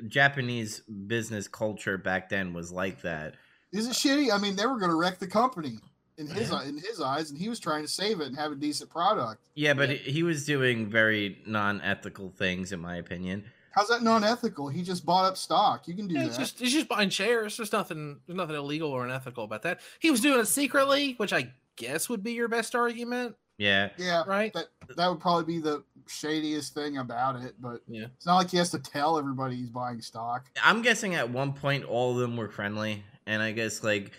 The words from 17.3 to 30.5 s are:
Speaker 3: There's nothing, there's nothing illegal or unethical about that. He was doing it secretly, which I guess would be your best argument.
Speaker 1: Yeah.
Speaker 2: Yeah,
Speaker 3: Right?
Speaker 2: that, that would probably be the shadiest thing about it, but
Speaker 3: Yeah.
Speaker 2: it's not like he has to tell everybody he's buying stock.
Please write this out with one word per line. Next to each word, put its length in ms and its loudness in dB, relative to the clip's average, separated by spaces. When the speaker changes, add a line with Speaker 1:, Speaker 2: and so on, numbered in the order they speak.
Speaker 3:
There's 160 -6
nothing, 520 -4
there's 120 -10
nothing 180 -4
illegal 340 -2
or 140 -2
unethical 400 -6
about 200 -6
that. 180 -2
He 100 4
was 120 6
doing 180 6
it 60 4
secretly, 720 2
which 160 -2
I 180 0
guess 320 -4
would 160 -4
be 80 -4
your 160 -2
best 280 -2
argument. 600 -2
Speaker 1:
Yeah. 400 4
Speaker 2:
Yeah, 280 0
Speaker 3:
Right? 280 0
Speaker 2:
that, 140 -6
that 140 4
would 100 0
probably 360 2
be 40 -2
the 240 -2
shadiest 640 -4
thing 260 -4
about 420 -2
it, 180 -12
but 300 -10
Speaker 3:
Yeah. 160 -10
Speaker 2:
it's 100 -16
not 120 6
like 140 4
he 40 2
has 160 4
to 80 -2
tell 400 2
everybody 380 -4
he's 120 -8
buying 320 -6
stock. 440 -8